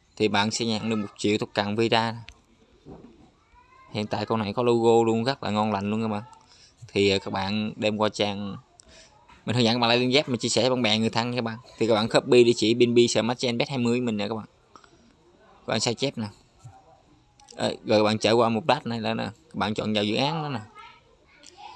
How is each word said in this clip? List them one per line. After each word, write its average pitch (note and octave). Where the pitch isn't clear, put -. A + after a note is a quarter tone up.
Thì G#2+
bạn G#2
sẽ A#2
nhận A2
được A2+
một G#2
triệu G#2
token G#2
Visa A2+
nè. A2+
Hiện G#2+
tại G#2+
con A2+
này G#2
có B2
logo A#2
luôn, A2+
rất C3+
là G2
ngon G#2+
lành G2+
luôn A2
các A2+
bạn. G#2
Thì, G2+
ờ, G2
các G#2+
bạn G#2
đem G#2+
qua G#2+
trang, G2+
mình A2+
hướng B2
dẫn A2+
các B2
bạn A#2
lấy A#2+
link B2+
ghép, D3
mình A#2
chia A#2+
sẻ A2+
với B2+
bạn B2+
bè G#2+
người A2+
thân A#2+
các B2
bạn. A2+
Thì A2+
các A2+
bạn G#2+
copy B2
địa A#2+
chỉ G#2+
B A#2+
N A#2
B A#2+
Smart A#2
Chain A#2+
bet C#3+
hai C#3
mươi A#2+
mình A2+
nè G2+
các A2+
bạn. G#2+
Các C3
bạn A2+
sao A#2+
chép C3+
nè. G#2+
Ờ, A#2
rồi G#2+
các G#2+
bạn G#2+
chạy G#2+
qua A#2
mục G#2+
đát B2
này A#2
là A2
nè, A2+
các -
bạn G2
chọn G#2+
vào G#2
dự G#2+
án D3+
đó D3
nè. B2+